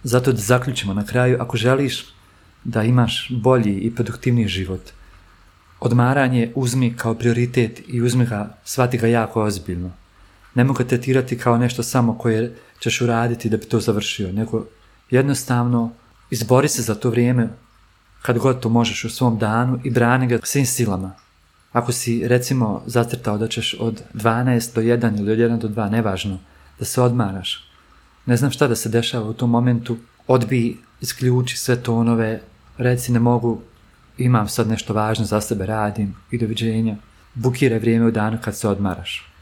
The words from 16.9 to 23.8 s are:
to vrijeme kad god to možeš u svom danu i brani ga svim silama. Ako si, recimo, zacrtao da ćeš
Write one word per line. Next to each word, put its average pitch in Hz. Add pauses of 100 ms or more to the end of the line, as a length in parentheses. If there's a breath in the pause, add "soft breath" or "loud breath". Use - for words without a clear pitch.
to 117
vrijeme 120 (720)
kad 120
god 127
to 117
možeš 117
u 113
svom 117
danu 120
i 131
brani 120
ga 117
svim 139
silama. 95 (600)
Ako 120
si, 117
recimo, 123
zacrtao 117
da 110
ćeš -